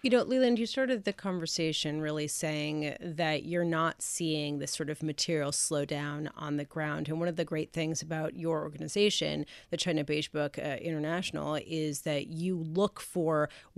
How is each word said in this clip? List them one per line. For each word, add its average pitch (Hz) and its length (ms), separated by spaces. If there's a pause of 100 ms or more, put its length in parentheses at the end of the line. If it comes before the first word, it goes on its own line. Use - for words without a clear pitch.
You 262 60
know, 240 140
Leland, 247 360
you 233 60
started 254 400
the 202 80
conversation 160 880
really 151 280
saying 151 720
that 156 460
you're 175 180
not 165 380
seeing 151 580
this 143 140
sort 147 160
of 151 140
material 151 480
slowdown 147 840
on 147 220
the 147 80
ground. 151 460
And 160 80
one 170 100
of 165 80
the 170 80
great 156 300
things 160 260
about 156 360
your 160 260
organization, 151 800 (240)
the 170 80
China 160 260
Beige 151 260
Book, 147 300
uh, 143 220
International, 156 840
is 156 360
that 147 260
you 175 280
look 165 420
for 156 520 (280)